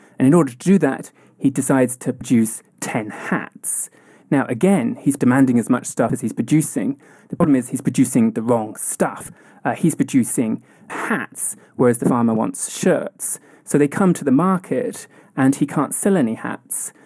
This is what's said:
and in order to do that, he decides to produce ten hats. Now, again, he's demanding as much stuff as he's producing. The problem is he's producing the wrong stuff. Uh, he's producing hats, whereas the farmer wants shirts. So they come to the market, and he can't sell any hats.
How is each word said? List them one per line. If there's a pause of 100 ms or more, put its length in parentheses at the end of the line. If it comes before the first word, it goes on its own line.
(180)
and
in
order
to
do
that, (260)
he
decides
to
produce (160)
ten
hats. (400)
Now,
again,
he's
demanding
as
much
stuff
as
he's
producing. (300)
The
problem
is
he's
producing
the
wrong
stuff. (320)
Uh,
he's
producing (260)
hats, (200)
whereas
the
farmer
wants
shirts. (240)
So
they
come
to
the
market, (280)
and
he
can't
sell
any
hats. (140)